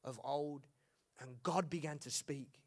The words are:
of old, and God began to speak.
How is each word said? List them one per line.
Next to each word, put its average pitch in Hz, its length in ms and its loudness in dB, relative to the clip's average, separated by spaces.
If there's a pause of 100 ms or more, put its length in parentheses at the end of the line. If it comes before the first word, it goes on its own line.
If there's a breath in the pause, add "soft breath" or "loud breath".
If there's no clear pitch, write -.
of 131 180 -4
old, 143 460 0 (540 soft breath)
and 127 220 -10
God 170 260 6
began 151 300 0
to 123 120 -6
speak. - 560 -2